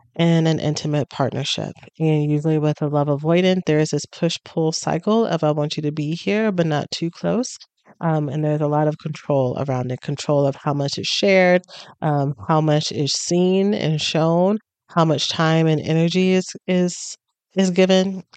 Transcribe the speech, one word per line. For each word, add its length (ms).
in 320
an 120
intimate 520
partnership. 600
And 320
usually 260
with 240
a 60
love 200
avoidant, 600
there 100
is 140
this 200
push-pull 600
cycle 560
of, 160
"I 80
want 260
you 60
to 80
be 240
here, 360
but 140
not 240
too 220
close." 440
Um, 260
and 160
there's 180
a 60
lot 200
of 100
control 720
around 240
it, 100
control 460
of 80
how 180
much 240
is 80
shared, 560
um, 320
how 140
much 300
is 220
seen 640
and 260
shown, 560
how 160
much 240
time 380
and 140
energy 500
is, 160
is, 480
is 140
given. 540